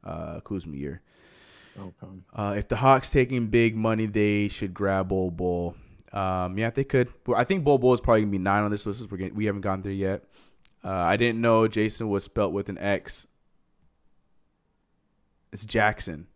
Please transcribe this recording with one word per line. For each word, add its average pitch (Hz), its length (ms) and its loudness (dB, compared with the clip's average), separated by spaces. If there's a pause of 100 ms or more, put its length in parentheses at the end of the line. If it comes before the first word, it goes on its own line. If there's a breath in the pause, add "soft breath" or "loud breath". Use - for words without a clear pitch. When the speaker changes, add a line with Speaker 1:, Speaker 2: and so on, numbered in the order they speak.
Speaker 1:
uh, 82 380 -10
Kuzma 85 340 -10
year. 69 260 -8 (760 soft breath)
Speaker 2:
Okay. 92 280 -16 (260)
Speaker 1:
Uh, 101 240 -4
if 101 100 -4
the - 100 -2
Hawks 131 320 4
taking 127 380 2
big 117 280 4
money, 110 300 0
they 104 420 2
should 98 260 -6
grab 95 360 0
Bol 95 220 0
Bol. 87 440 -2 (360 soft breath)
Um, 92 460 -2
yeah, 113 120 0
they 135 140 -2
could. 127 260 2 (160)
Well, - 140 0
I 127 60 4
think 190 180 -2
Bol 143 140 6
Bol 127 160 6
is 117 80 2
probably 113 200 4
gonna 104 100 0
be 98 60 -2
nine 98 260 2
on 104 80 0
this 104 140 -6
list. 107 240 -8
We're 101 80 -10
getting, 92 180 -6
we 107 100 -2
haven't 101 160 -2
gone 95 200 -4
through 98 120 -8
yet. 98 300 -4 (600 soft breath)
Uh, 92 80 -8
I 90 260 2
didn't 117 240 2
know 113 260 6
Jason 107 420 0
was 98 160 0
spelt 101 280 0
with 98 160 -2
an 98 80 -8
X. - 480 -4 (2250)
It's 107 140 -12
Jackson. 104 720 -2